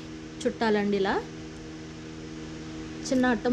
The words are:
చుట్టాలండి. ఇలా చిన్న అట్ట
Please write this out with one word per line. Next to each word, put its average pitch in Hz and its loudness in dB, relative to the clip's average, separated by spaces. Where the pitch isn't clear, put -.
చుట్టాలండి. 208 4
ఇలా 202 4
చిన్న 254 6
అట్ట 233 2